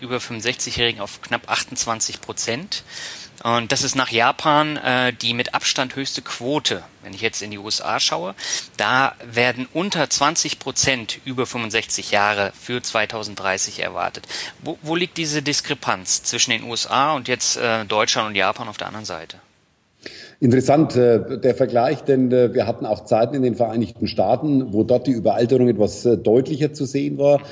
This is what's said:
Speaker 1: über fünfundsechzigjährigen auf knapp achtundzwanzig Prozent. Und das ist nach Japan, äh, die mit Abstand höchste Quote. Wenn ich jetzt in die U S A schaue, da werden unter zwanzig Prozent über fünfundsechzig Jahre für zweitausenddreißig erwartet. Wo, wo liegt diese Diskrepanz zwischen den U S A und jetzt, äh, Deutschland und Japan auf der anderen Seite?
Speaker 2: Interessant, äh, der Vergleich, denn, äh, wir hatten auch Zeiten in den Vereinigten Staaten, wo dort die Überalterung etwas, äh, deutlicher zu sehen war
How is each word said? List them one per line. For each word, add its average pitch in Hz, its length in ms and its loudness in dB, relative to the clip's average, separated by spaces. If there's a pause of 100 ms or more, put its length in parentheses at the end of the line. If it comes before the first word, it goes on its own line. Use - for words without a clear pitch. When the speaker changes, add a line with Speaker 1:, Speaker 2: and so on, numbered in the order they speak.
Speaker 1:
über 123 180 -4
fünfundsechzigjährigen 117 800 -4
auf - 220 -10
knapp - 260 -4
achtundzwanzig - 720 -2
Prozent. - 640 -6 (600)
Und 117 280 0
das 139 120 2
ist 135 120 -2
nach 131 160 0
Japan, 147 680 4
äh, 127 420 2
die 117 140 -2
mit 120 220 -2
Abstand 127 400 -2
höchste 135 260 -6
Quote. 123 600 -2 (200)
Wenn 98 120 -16
ich 101 60 -12
jetzt 110 200 -2
in 104 80 -8
die 104 80 -10
U 101 100 -12
S - 140 -2
A 107 180 -2
schaue, - 360 -2 (420)
da 127 380 2 (180)
werden 123 400 2
unter 175 380 -2
zwanzig 151 480 0
Prozent 127 640 -2
über 127 220 -2
fünfundsechzig 110 640 -4
Jahre 101 420 2
für 123 300 -6
zweitausenddreißig 104 1000 -4
erwartet. 90 460 -6 (360)
Wo, 160 200 -8
wo 156 120 -2
liegt 175 220 -4
diese 151 240 -2
Diskrepanz 131 800 -2
zwischen 120 300 0
den 113 140 0
U 117 100 -8
S - 100 -2
A 139 300 2
und 123 120 -6
jetzt, 123 300 0
äh, 113 280 0
Deutschland 107 420 2
und 104 80 -6
Japan 101 320 0
auf 104 100 -12
der 98 80 -8
anderen 104 200 -10
Seite? 82 320 -10 (1080)
Speaker 2:
Interessant, 131 520 4
äh, 120 420 4
der 123 160 4
Vergleich, 123 480 0
denn, 131 300 2
äh, 123 240 4
wir 110 100 2
hatten 117 220 -4
auch 107 180 -2
Zeiten 123 300 2
in 131 80 0
den 120 100 2
Vereinigten 110 540 -2
Staaten, 123 680 2
wo 107 80 4
dort 123 240 2
die 139 60 2
Überalterung 117 560 4
etwas, 104 360 2
äh, 120 140 4
deutlicher 127 560 2
zu 143 120 -4
sehen 143 340 -2
war 143 220 6 (100)